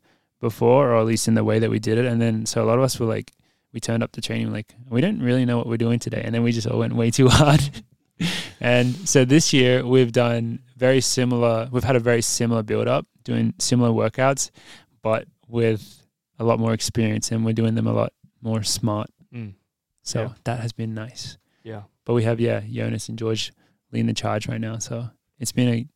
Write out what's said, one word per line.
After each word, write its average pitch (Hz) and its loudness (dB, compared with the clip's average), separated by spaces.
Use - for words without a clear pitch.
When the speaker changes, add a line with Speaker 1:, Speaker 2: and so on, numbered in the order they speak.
Speaker 1:
before, 120 4
or 117 4
at 110 4
least 113 0
in 113 4
the 110 2
way 107 2
that 110 0
we 110 0
did 110 0
it. 123 2
And 117 0
then, 110 0
so 117 0
a - 0
lot 113 4
of 135 4
us 131 0
were 120 -2
like, 110 -4
we 117 -10
turned 113 -2
up 117 -6
to 117 -12
training, 113 -4
like, 107 -10
"We 131 0
don't 202 0
really 123 0
know 120 0
what 120 -4
we're 117 -4
doing 117 0
today." 117 -6
And 113 -4
then 117 0
we 117 2
just 117 -2
all 117 -2
went 117 -2
way 117 0
too 131 6
<laughs> 117 8
hard. 147 6
And 123 0
so 135 6
this 143 4
year 127 4
we've 127 4
done 117 0
very 127 4
similar, 120 0
we've 123 0
had 135 2
a 123 2
very 117 2
similar 117 -2
build 110 -2
up, 135 -2
doing 117 -2
similar 120 2
workouts, 120 0
but 110 -2
with 113 -2
a 117 -4
lot 117 4
more 113 0
experience, 110 -2
and 113 -2
we're 113 0
doing 113 0
them 113 0
a 110 0
lot 110 -2
more 110 -4
smart. 107 -4
Speaker 2:
Mm. 110 -14
Speaker 1:
So - -4
Speaker 2:
Yeah. 113 -8
Speaker 1:
that 117 -6
has 117 -8
been 113 -8
nice. 110 -14
Speaker 2:
Yeah. 110 -16
Speaker 1:
But 120 0
we 117 2
have, 113 0
yeah, 113 -2
Jonas 113 -6
and 113 -10
George 110 -4
leading 117 -2
the 117 0
charge 107 -4
right 117 -6
now. 113 -8
So 117 -10
it's 120 -8
been 123 2
a 117 -2